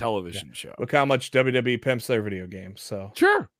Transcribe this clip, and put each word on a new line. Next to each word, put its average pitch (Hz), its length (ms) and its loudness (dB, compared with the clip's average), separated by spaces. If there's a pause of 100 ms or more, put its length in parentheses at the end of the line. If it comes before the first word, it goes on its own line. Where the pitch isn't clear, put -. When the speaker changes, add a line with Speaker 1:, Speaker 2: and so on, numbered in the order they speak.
Speaker 1:
television 92 480 -4
show. - 260 -14
Speaker 2:
Look 123 140 -4
how 143 120 4
much 135 280 2
W 131 200 4
W 123 220 2
E 117 40 -2
pimps 123 280 -2
their 117 160 2
video 98 240 -6
games, 92 360 -14
so 98 340 -10
Speaker 1:
Sure. 392 320 4 (120)